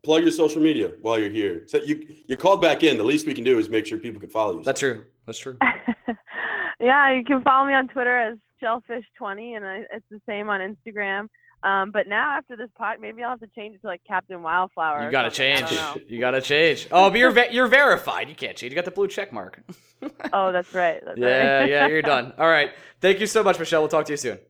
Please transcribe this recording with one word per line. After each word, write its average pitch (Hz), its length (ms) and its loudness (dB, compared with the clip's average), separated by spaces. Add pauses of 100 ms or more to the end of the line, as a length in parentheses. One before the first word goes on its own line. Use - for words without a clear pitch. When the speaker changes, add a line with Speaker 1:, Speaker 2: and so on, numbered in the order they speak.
Speaker 1:
plug 160 180 4
your 165 100 4
social 156 300 0
media 120 300 2 (100)
while 113 160 0
you're 104 120 -2
here. 98 380 -4
So 147 100 -2
you, 151 400 -4 (100)
you 131 80 -2
called 185 260 4
back 160 220 4
in. 139 140 6
The 104 80 0
least 151 200 2
we 98 80 -2
can 120 120 -6
do 127 120 6
is 107 120 0
make 110 160 0
sure 110 120 -8
people 110 220 -10
can - 100 -18
follow 104 280 -2
you. - 80 -14
Speaker 2:
That's 135 160 -2
true. 110 240 -4 (200)
That's 113 140 -14
true. 131 240 -14
Speaker 3:
<laughs> 262 40 2 (1120)
Yeah, 269 320 4
you 254 100 -2
can 262 200 0
follow 269 240 4
me 277 80 0
on 262 120 2
Twitter 247 300 -2
as 226 220 -2 (200)
Shellfish 233 460 -6 (100)
twenty, 220 380 -12
and 208 100 -10
I, 190 200 -10 (100)
it's 220 160 -16
the 214 180 -18
same 208 220 -6
on 196 120 -2
Instagram. 202 680 -8 (340)
Um, 196 300 0
but 202 160 -2
now 262 280 -2
after 254 220 -10
this 226 180 -12
pod, 226 240 -8
maybe 220 220 -14
I'll 240 80 -6
have 247 120 -8
to 214 140 -20
change 214 200 -16
it 185 60 -20
to, 214 60 -14
like, 175 200 -10
Captain 185 340 -6
Wildflower 160 600 -2
Speaker 2:
You 143 60 -6
Speaker 3:
or - 20 -4
Speaker 2:
gotta 127 180 0
Speaker 3:
something. 135 240 0
I - 60 2
Speaker 2:
change. 120 100 -4
Speaker 3:
don't 156 280 -4
know. - 60 -12
Speaker 2:
<laughs> - 40 -20
You 117 120 -10
gotta 127 220 0
change. 147 500 2
Oh, 185 200 6
but 220 80 0
you're 254 100 6
ve-, 233 220 4
you're 240 160 2
verified. 180 640 2
You 151 60 -18
can't 113 220 -10
change. 123 140 -12
You 143 40 -12
got 175 100 -2
the 185 60 -6
blue 196 160 0
check 196 240 -8
mark. - 300 -12 (400)
<laughs> - 320 -8
Speaker 3:
Oh, 190 180 2
that's 180 220 -4
right. 175 320 0
That's - 140 -10
Speaker 2:
Yeah, 135 400 4
Speaker 3:
right. 139 100 4
<laughs> - 0 -
Speaker 2:
yeah, 143 180 4
you're 156 140 2
done. 131 380 0
All 160 100 4
right. 147 220 4 (280)
Thank 190 200 4
you 214 80 -2
so 214 160 2
much, 180 160 2
Michelle. 160 220 2
We'll 151 60 2
talk 151 200 0
to 151 60 -4
you 143 40 -4
soon. 117 220 -6 (100)